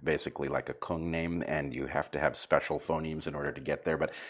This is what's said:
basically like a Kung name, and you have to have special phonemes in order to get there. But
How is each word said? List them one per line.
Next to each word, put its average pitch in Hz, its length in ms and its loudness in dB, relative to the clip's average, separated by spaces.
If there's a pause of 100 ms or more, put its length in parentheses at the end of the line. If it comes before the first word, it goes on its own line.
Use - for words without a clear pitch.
basically 73 460 0
like 67 180 -2
a 71 60 -2
Kung 82 360 -2
name, 82 380 0
and 73 260 0
you 67 120 -4
have - 260 0
to - 80 -2
have 73 160 4
special 76 420 4
phonemes 80 500 -2
in 73 80 -2
order 71 180 -2
to 71 80 -10
get 71 240 0
there. - 120 4
But - 140 2 (180)